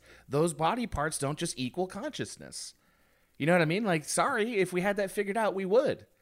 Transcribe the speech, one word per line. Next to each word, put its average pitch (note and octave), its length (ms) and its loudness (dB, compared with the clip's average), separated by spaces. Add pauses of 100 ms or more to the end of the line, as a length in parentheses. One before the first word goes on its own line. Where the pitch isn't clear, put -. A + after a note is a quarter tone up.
(280)
those D#3+ 240 2
body F3 340 0
parts D#3 320 -4
don't C#3+ 200 -2
just E3+ 200 -4
equal B2+ 280 -2
consciousness. F#3 880 -10 (640)
You C#3 80 0
know E3+ 60 4
what F3+ 100 6
I D#3 40 4
mean? F#3 180 0
Like, E3 200 0
sorry, A3+ 540 0
if F3+ 140 2
we F3+ 100 0
had G3+ 140 0
that G3 140 -2
figured G3+ 260 -2
out, A3 180 0
we F#3+ 100 -2
would. G3+ 420 2 (160)